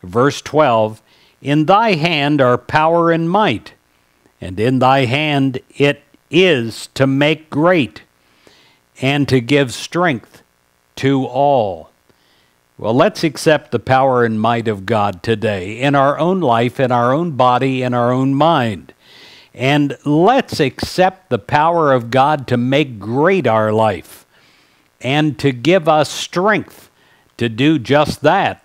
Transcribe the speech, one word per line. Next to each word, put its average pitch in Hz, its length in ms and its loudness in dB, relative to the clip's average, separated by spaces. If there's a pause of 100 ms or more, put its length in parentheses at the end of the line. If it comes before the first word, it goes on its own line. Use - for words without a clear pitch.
verse 117 380 0
twelve, 113 600 0 (380)
"In 147 260 0
thy 208 280 4
hand 147 480 0
are 123 160 4
power 165 540 0
and 165 180 0
might, 180 440 -2 (680)
and 90 180 -10
in 127 200 0
thy 131 260 4
hand 135 540 -2 (180)
it 143 260 0 (280)
is 143 640 0
to 135 100 2
make 143 460 0
great 156 500 0 (1000)
and 139 300 0
to 131 100 2
give 131 320 0
strength 160 680 -6 (540)
to 135 300 -2
all." 120 680 -2 (880)
Well, 110 160 -2
let's 190 280 0
accept 151 480 -2
the 117 80 -2
power 131 440 2
and 110 180 -2
might 117 260 0
of 98 200 -6
God 101 340 -2
today 107 580 -4
in 143 140 0
our 139 240 2
own 180 240 -2
life, 120 380 0
in 127 120 0
our 123 220 2
own 165 180 -2
body, 127 520 0
in 123 100 -2
our 120 180 0
own 131 220 0
mind. 135 600 0 (600)
And 139 520 0
let's 180 540 0
accept 185 680 -2
the 120 100 -2
power 156 540 0
of 117 160 -2
God 135 380 0
to 120 100 -2
make 131 420 -2
great 139 480 0
our 110 240 2
life 107 540 -2 (760)
and 147 380 -2
to 139 120 0
give 151 360 0
us 156 220 2
strength - 800 -4 (480)
to 117 100 -2
do 135 320 0
just 139 420 0
that 151 440 0